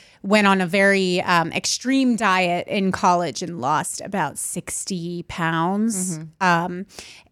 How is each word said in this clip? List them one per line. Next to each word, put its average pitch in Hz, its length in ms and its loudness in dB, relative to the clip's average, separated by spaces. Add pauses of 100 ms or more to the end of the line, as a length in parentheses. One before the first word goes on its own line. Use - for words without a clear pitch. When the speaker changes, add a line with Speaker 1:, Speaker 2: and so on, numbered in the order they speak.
(220)
Speaker 1:
went 202 260 4
on 190 140 4
a 180 60 0
very, 190 540 2
um, 170 300 2
extreme 262 640 0
diet 185 520 0
in 190 260 0
college 175 480 0
and 170 180 -10
lost 143 400 -2
about 180 380 -4
sixty 175 840 -8
pounds. 185 960 -2
Speaker 2:
Mm-hmm. 160 280 -4
Speaker 1:
Um, 180 380 0 (460)